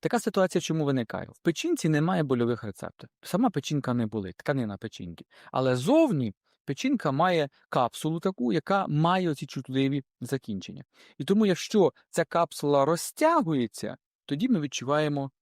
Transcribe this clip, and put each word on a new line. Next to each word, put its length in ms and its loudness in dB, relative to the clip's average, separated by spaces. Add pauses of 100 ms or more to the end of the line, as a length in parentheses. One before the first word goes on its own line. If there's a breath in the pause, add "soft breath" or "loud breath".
Така 140 2
ситуація 420 2
чому 220 0
виникає? 480 -2
В 60 -20
печінці 500 0
немає 340 2
больових 420 0
рецепторів. 460 -12 (120)
Сама 280 0
печінка 440 -2
не 120 0
болить, 300 -6
тканина 400 -2
печінки. 480 -14 (280 loud breath)
Але 240 2
зовні 580 2 (300)
печінка 480 -2
має 360 2 (200 soft breath)
капсулу 520 0
таку, 320 -2
яка 340 0
має 440 2
оці 160 -6
чутливі 580 -2 (160)
закінчення. 640 -8 (340 soft breath)
І 60 -6
тому, 220 4
якщо 460 2 (180 soft breath)
ця 140 0
капсула 600 2
розтягується, 1120 0 (300)
тоді 220 -2
ми 120 2
відчуваємо 680 -2 (120)